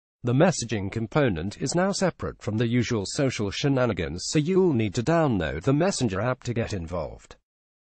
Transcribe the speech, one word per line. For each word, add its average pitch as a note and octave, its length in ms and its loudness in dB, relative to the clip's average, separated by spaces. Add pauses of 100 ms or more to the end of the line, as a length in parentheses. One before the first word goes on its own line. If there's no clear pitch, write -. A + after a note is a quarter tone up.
(240)
The A#2+ 80 0
messaging A#2+ 580 2
component G#2+ 720 0
is C#3 140 -2
now F#3 180 2
separate - 480 -4
from G#2+ 160 -2
the A#2+ 100 2
usual A#2 380 0
social A#2 460 -2
shenanigans, F#2+ 800 0
so - 100 0
you'll F3+ 340 4
need A2 220 2
to A#2+ 80 0
download A2+ 640 0
the C#3 100 4
Messenger C3 480 0
app B2+ 220 -4
to A#2+ 100 -4
get A2 180 -4
involved. E2 640 -8 (540)